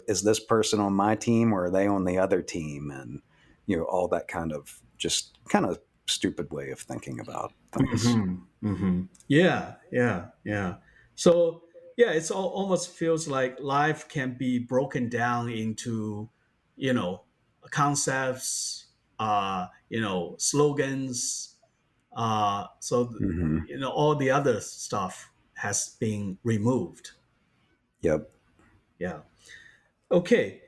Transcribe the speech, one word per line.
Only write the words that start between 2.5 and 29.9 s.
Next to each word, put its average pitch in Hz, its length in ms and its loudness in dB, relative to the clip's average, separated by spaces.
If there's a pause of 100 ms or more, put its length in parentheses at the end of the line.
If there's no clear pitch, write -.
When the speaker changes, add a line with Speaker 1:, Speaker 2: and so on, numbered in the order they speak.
Speaker 1:
And, 67 300 -12 (440)
you 98 120 2
know, 80 60 0
all 90 260 2
that 87 180 0
kind 82 260 -4
of, - 260 -12 (180)
just - 400 -4 (120)
kind 202 160 4
of 90 140 -2 (260)
stupid - 460 -2
way 69 200 -8
of 64 80 -10
thinking - 400 -10
about - 340 -8 (180)
things. 117 360 2
Speaker 2:
Mm-hmm. 101 600 0
Mm-hmm. 92 340 0 (260)
Yeah, 139 480 4 (160)
yeah, 117 340 2 (180)
yeah. 101 320 -2 (400)
So, 170 480 4 (340)
yeah, 233 140 6
it's 160 200 0
al-, 196 60 -4
almost 185 540 0
feels 160 360 0
like 131 320 0
life 147 480 0
can 131 300 -4
be 127 220 0
broken 127 500 0
down 120 400 0
into, 110 800 -4 (460)
you 131 180 0
know, 95 300 -2 (460)
concepts, 135 1160 -2 (340)
uh, 98 480 0 (220)
you 113 120 -2
know, 92 360 -4
slogans. 135 1160 0 (600)
Uh, 107 500 0 (140)
so, 123 280 0
th-, 117 140 -12
Speaker 1:
Mm-hmm. 82 460 0
Speaker 2:
you 139 120 -12
know, 135 100 -4
all 151 260 4
the 135 160 2
other 131 300 2
stuff - 720 -8 (240)
has - 340 -4 (100)
been 104 440 -2
removed. 110 680 0 (920)
Speaker 1:
Yep. 78 280 0 (680)
Speaker 2:
Yeah. 87 200 -6 (920)